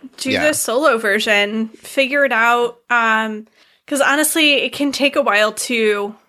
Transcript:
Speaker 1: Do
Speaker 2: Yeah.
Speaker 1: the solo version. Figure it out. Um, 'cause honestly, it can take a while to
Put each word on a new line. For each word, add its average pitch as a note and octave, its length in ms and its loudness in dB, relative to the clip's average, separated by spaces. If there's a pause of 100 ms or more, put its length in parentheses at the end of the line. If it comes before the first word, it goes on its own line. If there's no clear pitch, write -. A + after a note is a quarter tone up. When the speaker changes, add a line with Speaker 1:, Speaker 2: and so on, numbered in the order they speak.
(180)
Speaker 1:
Do - 140 -8
Speaker 2:
Yeah. C4+ 160 0
Speaker 1:
the D#4 60 2
solo B3+ 440 0
version. G#3+ 720 0
Figure C#4 560 -2
it B3 60 -2
out. A#3 480 0 (100)
Um, A3 580 -2 (400)
'cause C#4 140 -2
honestly, D4 540 2
it C4 180 -2
can C#4+ 180 -2
take C#4 240 -2
a D4+ 60 2
while G#3+ 320 2
to G#3+ 600 -2 (140)